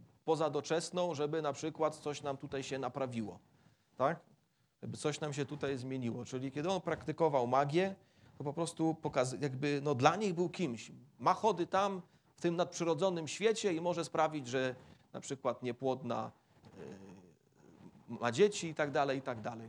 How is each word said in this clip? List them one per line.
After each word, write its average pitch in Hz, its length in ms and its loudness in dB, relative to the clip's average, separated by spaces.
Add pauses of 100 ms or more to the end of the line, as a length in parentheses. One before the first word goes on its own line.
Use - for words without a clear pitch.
(240)
pozadoczesną, 160 920 2
żeby 147 280 0
na 147 100 0
przykład 156 440 -2
coś 147 260 -6
nam 139 140 -2
tutaj 139 260 -6
się 135 160 -4
naprawiło. 120 600 -4 (580)
Tak? 151 240 2 (640)
Żeby 117 140 -8
coś 147 240 -2
nam 151 120 -2
się 139 120 0
tutaj 143 340 -2
zmieniło. 123 460 -2
Czyli 131 280 -6
kiedy 147 180 -2
on 190 100 2
praktykował 151 640 2
magię, 147 480 4 (440)
to 135 60 -8
po 143 80 -4
prostu 160 500 0
pokaz-, 131 400 0
jakby, 143 420 0
no, 147 100 2
dla 143 220 8
nich 202 180 0
był 180 140 0
kimś. 131 440 -4 (260)
Ma 156 160 4
chody 180 320 0
tam, 190 360 0 (340)
w - 40 -20
tym 170 160 0
nadprzyrodzonym 170 720 0
świecie 208 460 2
i 160 60 -2
może 170 240 0
sprawić, 156 440 0
że 127 260 0 (380)
na - 80 -10
przykład 127 420 -4
niepłodna, 120 680 -2 (460)
y, 92 1400 -16
ma 120 120 2
dzieci 180 360 4
i 156 60 -6
tak 147 160 0
dalej, 139 280 2
i 135 40 -6
tak 120 180 -6
dalej. 113 280 -8